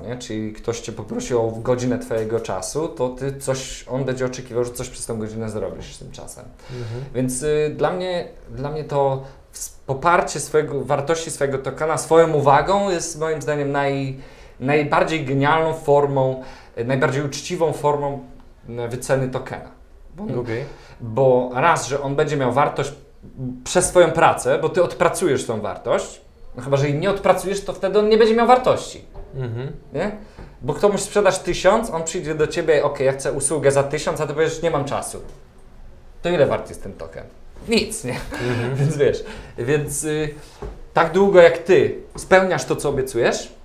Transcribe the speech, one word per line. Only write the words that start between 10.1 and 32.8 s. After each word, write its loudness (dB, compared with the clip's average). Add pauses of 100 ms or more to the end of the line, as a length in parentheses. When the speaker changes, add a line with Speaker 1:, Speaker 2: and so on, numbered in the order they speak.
Speaker 1:
swojego, 0
wartości -2
swojego -2
tokena -2
swoją 6
uwagą 4
jest -4
moim -2
zdaniem -2
naj-, 0 (460)
najbardziej 2
genialną 2
formą, 2 (340)
y, -4
najbardziej 0
uczciwą -2
formą, -2 (500)
y, -6
wyceny -2
tokena. -8 (460)
Bo -6
Speaker 2:
Okej. -4 (380)
Speaker 1:
bo 4
raz, 2
że -2
on -4
będzie 0
miał 0
wartość 0 (680)
przez 2
swoją 6
pracę, 2
bo 0
ty 2
odpracujesz 0
tą -4
wartość, -4 (340)
no -12
chyba 2
że 2
jej -2
nie 2
odpracujesz, 2
to -8
wtedy 2
on 4
nie 8
będzie 6
miał 4
wartości. 2 (300)
Speaker 2:
Mhm. -6 (220)
Speaker 1:
Nie? -2 (500)
Bo -4
komuś 2
sprzedasz 2
tysiąc, 2
on -4
przyjdzie -4
do 2
ciebie: 2